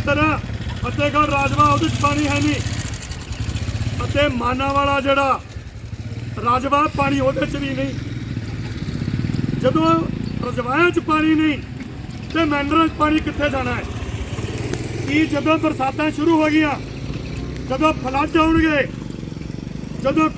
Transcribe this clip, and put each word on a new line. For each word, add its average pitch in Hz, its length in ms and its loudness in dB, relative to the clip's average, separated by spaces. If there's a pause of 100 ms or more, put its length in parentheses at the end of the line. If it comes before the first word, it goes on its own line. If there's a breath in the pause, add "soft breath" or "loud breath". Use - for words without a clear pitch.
ਤਰ੍ਹਾਂ 294 320 4 (380)
ਫਤਿਹਗੜ੍ਹ 285 560 0
ਰਾਜਵਾ 277 320 2
ਉਹਦੇ 294 240 4
'ਚ 285 140 0
ਪਾਣੀ 294 260 2
ਹੈ 285 120 2
ਨਹੀਂ, 294 160 2 (1500)
ਅਤੇ 294 320 2
ਮਾਨਾਵਾਲਾ 277 640 2
ਜਿਹੜਾ 269 380 4 (1040)
ਰਾਜਵਾ 262 420 4 (120)
ਪਾਣੀ 277 220 2
ਉਹਦੇ 262 260 2
'ਚ - 100 -2
ਵੀ 277 140 -2
ਨਹੀਂ। 269 240 -2 (1700)
ਜਦੋਂ 320 320 2 (500)
ਰਜਵਾਹਿਆਂ 254 480 0
'ਚ 339 80 0
ਪਾਣੀ 311 360 2
ਨਹੀਂ 302 220 2 (760)
ਤੇ 320 120 2
ਮੈਂਡਰਾਂ 294 420 4
'ਚ 302 40 -2
ਪਾਣੀ 302 280 4
ਕਿੱਥੇ 285 300 0
ਜਾਣਾ 254 260 -2
ਹੈ? - 80 -4 (1200)
ਕੀ 302 180 4
ਜਦੋਂ 302 320 2
ਬਰਸਾਤਾਂ 302 540 0
ਸ਼ੁਰੂ 311 300 4
ਹੋ 311 80 4
ਗਈਆਂ, 302 240 4 (960)
ਜਦੋਂ 302 260 2
ਫਲੱਡ 277 420 0
ਆਉਣਗੇ, 320 500 4 (1160)
ਜਦੋਂ 302 340 2